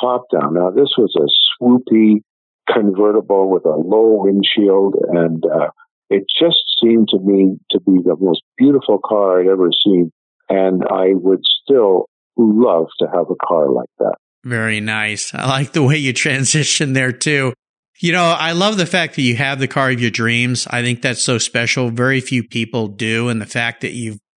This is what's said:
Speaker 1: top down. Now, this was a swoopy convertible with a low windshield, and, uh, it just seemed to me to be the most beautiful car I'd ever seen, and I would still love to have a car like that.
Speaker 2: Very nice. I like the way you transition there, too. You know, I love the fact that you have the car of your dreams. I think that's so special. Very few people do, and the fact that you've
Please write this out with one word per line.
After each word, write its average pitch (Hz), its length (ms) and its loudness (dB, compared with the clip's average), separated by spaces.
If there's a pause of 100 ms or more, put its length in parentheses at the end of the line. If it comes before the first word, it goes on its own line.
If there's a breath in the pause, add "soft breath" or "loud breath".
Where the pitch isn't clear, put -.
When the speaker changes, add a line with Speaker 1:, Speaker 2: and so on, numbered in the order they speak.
Speaker 1:
top 123 320 -2
down. 78 220 0
Now, 90 160 0
this 135 260 2
was 107 200 2
a - 460 0
swoopy 110 600 4 (500)
convertible 101 800 2
with 92 160 0
a - 100 2
low 104 460 2
windshield, 98 720 2 (140)
and, 82 360 0
uh, 80 240 0 (400 soft breath)
it 98 160 0 (140)
just 170 240 2 (200)
seemed 113 260 4
to 101 100 0
me 95 400 2 (120)
to 101 100 0
be 92 220 2
the 85 160 0
most 87 240 0 (140)
beautiful 131 480 2
car 98 360 2
I'd 90 80 2
ever 92 220 2 (140)
seen, 87 280 2 (360)
and 95 360 0
I 95 300 0
would 95 260 0 (220)
still 104 440 2 (300)
love 110 500 4 (120)
to 85 80 -2
have 80 240 -2
a 90 160 -6
car 80 220 2
like 62 300 -2
that. - 160 -2 (300)
Speaker 2:
Very 110 360 -2
nice. 107 540 -4
I - 140 -6
like 135 240 -2
the 165 100 0
way 139 140 2
you 135 160 -2
transition 139 800 -2
there, 131 200 0
too. 135 400 -2 (460)
You 170 140 -2
know, 180 120 0
I 165 280 -2
love 196 260 -2
the 175 80 0
fact 170 300 -4
that 147 60 -2
you 120 140 0
have 135 220 -4
the 131 100 -2
car 135 220 -2
of 123 100 -2
your 120 100 0
dreams. 117 600 -2
I 120 120 -4
think 120 200 -4
that's 123 200 -4
so 123 160 0
special. 120 520 -2
Very 127 300 -2
few 127 220 -4
people 113 460 -6
do, 110 400 -4
and 117 120 -4
the 101 60 -10
fact 117 360 -6
that 92 100 -8
you've 110 260 -12 (180)